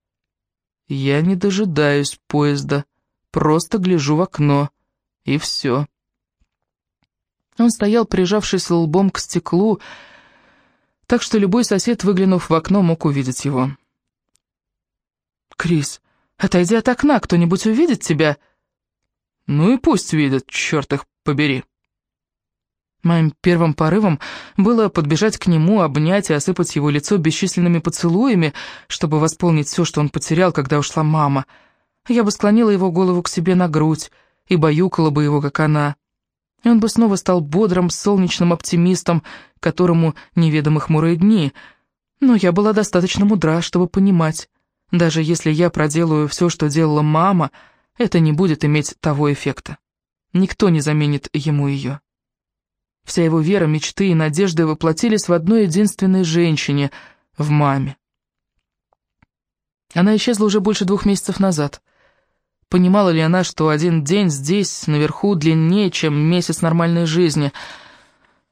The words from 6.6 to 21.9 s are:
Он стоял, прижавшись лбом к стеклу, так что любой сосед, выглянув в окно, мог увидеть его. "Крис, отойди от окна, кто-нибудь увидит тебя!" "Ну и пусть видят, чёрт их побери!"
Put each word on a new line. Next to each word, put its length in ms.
Он 120
стоял, 360
прижавшись 640
лбом 400
к 100
стеклу, 600
так 160
что 160
любой 260
сосед, 380
выглянув 480
в 40
окно, 280
мог 220
увидеть 400
его. 260
"Крис, 440
отойди 380
от 140
окна, 320
кто-нибудь 460
увидит 340
тебя!" 360
"Ну 260
и 60
пусть 340
видят, 360
чёрт 440
их 140
побери!" 400